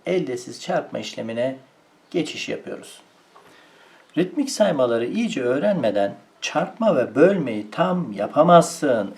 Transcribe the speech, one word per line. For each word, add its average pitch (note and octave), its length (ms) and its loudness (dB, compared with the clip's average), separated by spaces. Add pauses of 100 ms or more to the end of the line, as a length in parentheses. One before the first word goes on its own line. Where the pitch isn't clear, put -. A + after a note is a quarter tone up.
eldesiz C3+ 560 -4
çarpma - 360 -4
işlemine A#2 580 -4 (540)
geçiş - 380 -6
yapıyoruz. - 520 -12 (1200)
Ritmik G#3+ 320 -2
saymaları B2+ 560 2
iyice G3+ 360 -4
öğrenmeden B2 720 0 (260)
çarpma F3+ 560 -2
ve A#2 180 -2
bölmeyi C3+ 560 2
tam F3 420 -2
yapamazsın. C3 1040 4